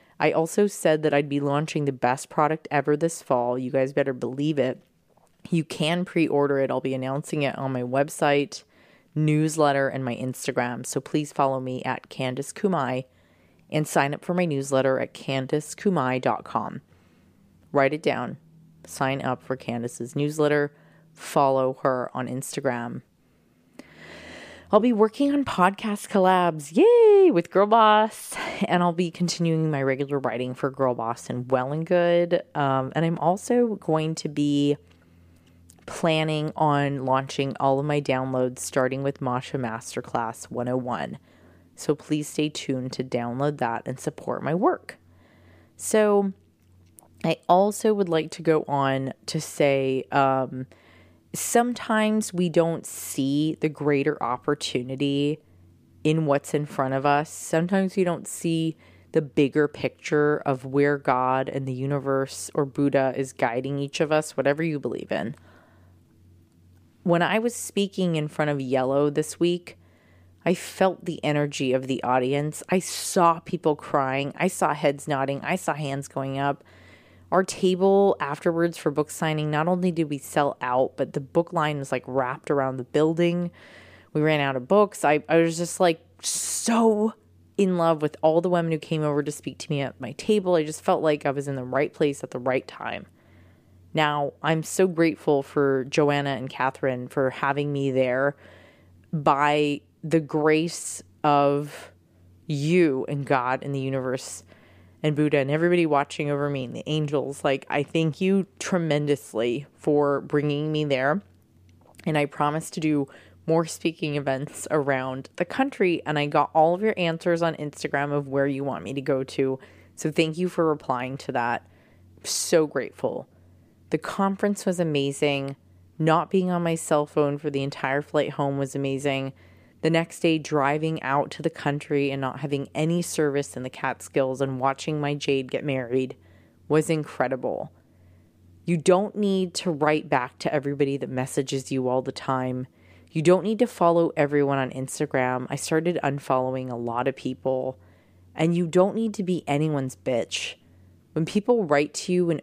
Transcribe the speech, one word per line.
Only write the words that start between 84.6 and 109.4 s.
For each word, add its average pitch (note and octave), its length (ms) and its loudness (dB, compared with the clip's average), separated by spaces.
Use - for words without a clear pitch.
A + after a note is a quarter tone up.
books. G3+ 360 4
I, D3 240 4
I E3 100 4
was E3 200 2
just, E3+ 220 -4
like, F3 260 2
so A3 920 0
in F#3 200 2
love E3 240 2
with D3+ 200 -2
all D#3+ 200 4
the F3+ 80 0
women E3+ 220 2
who D#3+ 60 0
came D#3 260 -4
over D3 200 0
to D3 80 -4
speak - 280 -12
to - 100 -14
me C#3+ 120 -2
at B2+ 180 -8
my A#2+ 140 -10
table. F#3 420 2
I D#3 80 4
just D3+ 200 -8
felt F3+ 180 2
like D3+ 240 0
I C#3+ 60 2
was C#3 160 -4
in C#3 80 -4
the C3 80 -6
right C3 280 -2
place C#3+ 320 -2
at - 80 -12
the C3 80 -6
right B2+ 280 -2
time. - 400 -10
Now, D3 380 0
I'm D#3+ 180 2
so F#3+ 260 0
grateful D#3+ 540 2
for C3+ 440 0
Joanna C#3+ 460 2
and C3 180 -6
Catherine C3 580 -2
for C3 240 0
having C#3+ 420 -2
me C#3 180 0
there C3 440 2
by D3 680 2
the E3 160 2
grace D#3 800 0
of C#3+ 680 2
you D3+ 640 2
and C#3+ 160 -4
God C3 380 0
and C#3 100 -6
the C#3 60 -2
universe C3 640 -4
and D3+ 140 0
Buddha D3 220 2
and C#3 120 2
everybody E3+ 360 2
watching D3 440 0
over C#3+ 200 -2
me C3+ 160 -4
and A#2+ 100 -12
the - 100 -10
angels. C#3+ 580 -2
Like, C#3 260 0
I C#3+ 140 0
thank D#3+ 360 -2
you F#3+ 280 2
tremendously C#3+ 1080 -2